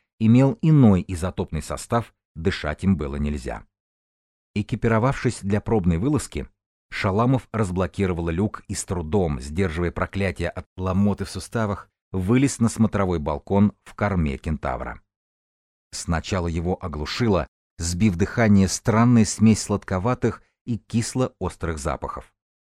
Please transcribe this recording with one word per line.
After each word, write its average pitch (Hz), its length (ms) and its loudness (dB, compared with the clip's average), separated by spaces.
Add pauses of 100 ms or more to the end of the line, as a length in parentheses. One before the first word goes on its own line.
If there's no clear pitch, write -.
(200)
имел 120 420 6
иной 131 460 6
изотопный 87 540 -6
состав, - 520 -4 (220)
дышать 80 480 -4
им 92 140 4
было 71 180 -6
нельзя. 69 480 -6 (920)
Экипировавшись 113 880 0
для 101 200 0
пробной 87 360 2
вылазки, 110 500 -2 (440)
Шаламов 113 600 0
разблокировал 90 800 -2
люк 95 380 -2
и 95 80 -8
с - 100 -8
трудом, 85 540 -2
сдерживая 82 520 -2
проклятие 90 580 -4
от - 160 -12 (120)
ломоты 95 480 0
в - 40 -14
суставах, 101 600 -6 (220)
вылез 117 480 2
на 117 100 4
смотровой 98 500 0
балкон 95 540 0 (100)
в - 120 -20
корме 87 420 0
кентавра. 64 640 -6 (920)
Сначала 85 560 -4
его 85 360 -2
оглушила, 80 640 -2 (300)
сбив 87 400 0
дыхание, 101 500 4
странная 113 580 4
смесь 107 360 2
сладковатых 104 840 -2 (220)
и 120 120 -4
кисло-острых 95 1040 -4
запахов. - 540 -8 (440)